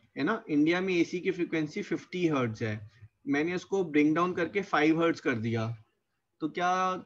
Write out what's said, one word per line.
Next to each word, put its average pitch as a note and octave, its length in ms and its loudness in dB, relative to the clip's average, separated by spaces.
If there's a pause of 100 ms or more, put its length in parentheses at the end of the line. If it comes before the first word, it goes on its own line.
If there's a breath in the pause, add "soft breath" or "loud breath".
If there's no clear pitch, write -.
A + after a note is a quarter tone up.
(160 soft breath)
है C3 80 -4
ना, G#3+ 260 -2
इंडिया D#3+ 320 2
में F#3+ 140 0
एसी E3+ 240 0
की F3+ 120 -2
फ्रीक्वेंसी E3 520 -4
फिफ्टी F3 440 -2
हर्ट्ज B2 360 0
है, G#2+ 160 -2 (480 soft breath)
मैंने D#3 280 0
उसको F#3+ 300 -2
ब्रिंग D3+ 300 4
डाउन F3 180 2
करके F3+ 300 -2
फ़ाइव D#3 400 4
हर्ट्ज E3 160 2
कर C3+ 200 0
दिया, A2+ 280 -2 (720)
तो D#3 80 -2
क्या F3+ 220 0 (340)